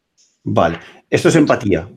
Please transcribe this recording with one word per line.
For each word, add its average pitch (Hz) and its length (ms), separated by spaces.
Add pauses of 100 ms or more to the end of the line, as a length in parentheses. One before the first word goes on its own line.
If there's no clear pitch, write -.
(440)
Vale. 87 360 (320)
Esto 143 180
es 165 60
empatía. 120 600